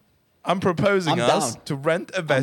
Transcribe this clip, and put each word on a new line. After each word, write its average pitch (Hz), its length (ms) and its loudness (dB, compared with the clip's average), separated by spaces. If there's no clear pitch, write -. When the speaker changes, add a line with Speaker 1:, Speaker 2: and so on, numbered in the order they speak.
Speaker 1:
I'm 180 160 -2
proposing 185 600 0
Speaker 2:
I'm 127 160 2
Speaker 1:
us 117 180 -2
Speaker 2:
down. - 100 -20
Speaker 1:
to 151 100 -4
rent 160 380 -2
a 190 60 -6
Speaker 2:
I'm 170 60 -6
down. 147 180 2